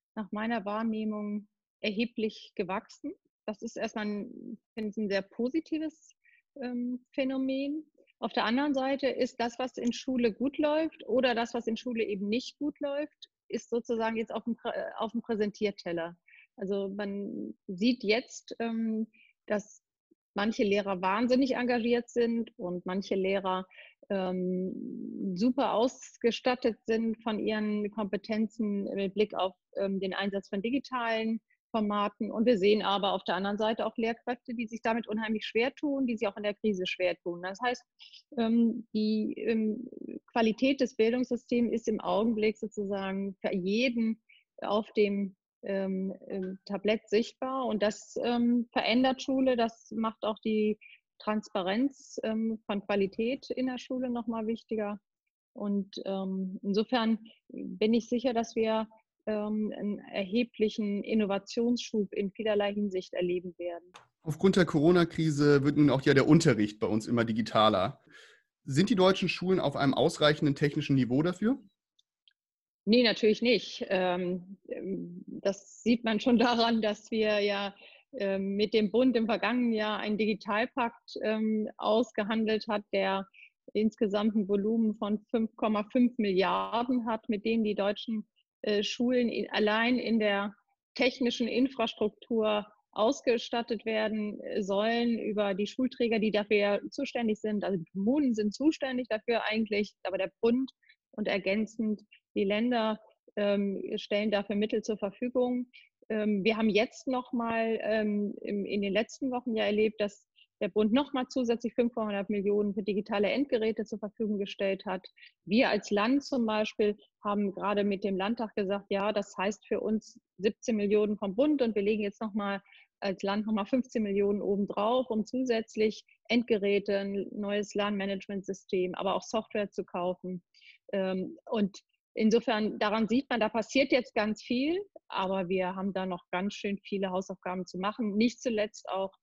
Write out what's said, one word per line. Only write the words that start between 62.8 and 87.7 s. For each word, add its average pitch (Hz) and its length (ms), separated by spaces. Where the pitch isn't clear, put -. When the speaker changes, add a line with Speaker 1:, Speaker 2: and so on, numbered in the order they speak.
Speaker 1:
erleben 180 420
werden. 170 340
Speaker 2:
Aufgrund 190 320
der 180 100
Corona-Krise 156 1000
wird 143 140
nun 147 100
auch 131 140
ja 147 100
der 135 160
Unterricht 120 520
bei 110 60
uns 110 200
immer 117 180
digitaler. 107 800
Sind 139 260
die 247 40
deutschen 185 360
Schulen 185 280
auf 139 160
einem 139 200
ausreichenden 151 600
technischen 143 420
Niveau 127 260
dafür? 208 360
Speaker 1:
Nee, 233 180
natürlich 214 380
nicht. 233 480
Ähm, 185 720
ähm, 175 580
das - 560
sieht 233 220
man 214 160
schon 240 180
<laughs> - 0
daran, 233 440
dass 208 280
wir 214 300
ja, 202 340
ähm, 196 360
mit 202 180
dem 214 200
Bund 247 240
im 226 100
vergangenen 233 460
Jahr 214 260
einen 208 180
Digitalpakt, 220 1080
ähm, 214 540
ausgehandelt 220 920
hat, 208 140
der 196 340
insgesamt 208 640
ein 196 120
Volumen 214 460
von 208 240
fünf 226 260
Komma 214 340
fünf 247 260
Milliarden 196 880
hat, 220 240
mit 208 160
dem 226 180
die 208 120